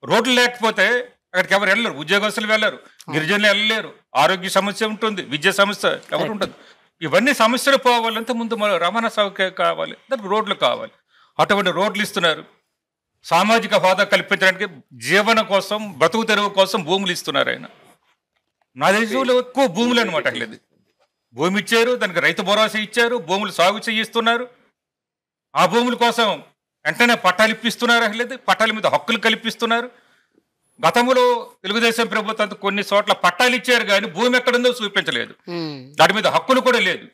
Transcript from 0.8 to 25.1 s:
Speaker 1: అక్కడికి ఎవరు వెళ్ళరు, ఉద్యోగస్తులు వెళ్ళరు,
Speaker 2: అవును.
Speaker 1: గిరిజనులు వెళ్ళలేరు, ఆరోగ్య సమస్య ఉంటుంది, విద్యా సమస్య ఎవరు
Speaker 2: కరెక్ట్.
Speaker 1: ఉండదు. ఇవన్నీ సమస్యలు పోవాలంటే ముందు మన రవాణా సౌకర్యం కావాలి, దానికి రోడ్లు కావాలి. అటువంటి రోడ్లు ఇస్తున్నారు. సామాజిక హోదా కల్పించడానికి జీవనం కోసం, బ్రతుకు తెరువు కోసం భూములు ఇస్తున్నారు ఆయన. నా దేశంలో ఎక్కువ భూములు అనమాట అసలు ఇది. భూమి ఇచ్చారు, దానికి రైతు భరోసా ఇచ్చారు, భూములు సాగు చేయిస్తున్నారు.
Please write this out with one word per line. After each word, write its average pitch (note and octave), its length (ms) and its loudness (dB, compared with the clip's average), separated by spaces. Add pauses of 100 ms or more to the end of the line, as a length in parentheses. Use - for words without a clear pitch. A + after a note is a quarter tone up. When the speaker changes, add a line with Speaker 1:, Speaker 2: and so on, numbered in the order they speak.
Speaker 1:
అక్కడికి F3+ 200 0
ఎవరు G3+ 160 2
వెళ్ళరు, G#3 240 0
ఉద్యోగస్తులు G3+ 540 -2
వెళ్ళరు, G#3+ 280 0
Speaker 2:
అవును. - 400 -12
Speaker 1:
గిరిజనులు G3 320 0
వెళ్ళలేరు, G#3 460 0 (220)
ఆరోగ్య F3+ 340 2
సమస్య G3 360 -2
ఉంటుంది, G#3+ 360 -4
విద్యా D3 300 -2
సమస్య G3+ 360 0
ఎవరు - 220 -4
Speaker 2:
కరెక్ట్. - 220 -4
Speaker 1:
ఉండదు. F#3+ 220 -6 (480)
ఇవన్నీ F#3 320 2
సమస్యలు B3 440 2
పోవాలంటే A3+ 560 0
ముందు A3+ 220 -6
మన G#3 220 0
రవాణా G#3+ 320 -2
సౌకర్యం G3 440 -2
కావాలి, E3 420 -2 (160)
దానికి A3 160 -6
రోడ్లు G3+ 260 -2
కావాలి. A#2 380 -2 (480)
అటువంటి F#3 320 2
రోడ్లు G3 320 -2
ఇస్తున్నారు. E3 420 -2 (760)
సామాజిక G#3 500 2
హోదా F#3 300 2
కల్పించడానికి F#3+ 640 0 (260)
జీవనం G3 520 0
కోసం, G3+ 520 -4
బ్రతుకు E3+ 260 2
తెరువు G#3 260 0
కోసం F#3+ 340 0
భూములు F#3 280 -2
ఇస్తున్నారు C#3+ 380 -2
ఆయన. - 160 -8 (1120)
నా D3+ 140 2
దేశంలో A#3+ 480 0
ఎక్కువ B3 280 0
భూములు A#3 340 0
అనమాట E3 260 -2
అసలు A#2+ 160 -4
ఇది. A2+ 160 -14 (720)
భూమి F3+ 280 0
ఇచ్చారు, A#3 340 2
దానికి G3 240 -2
రైతు D#3+ 220 0
భరోసా G#3 380 0
ఇచ్చారు, A#3 360 -2
భూములు F#3+ 360 -4
సాగు F#3+ 280 2 (100)
చేయిస్తున్నారు. A3+ 600 -2 (1040)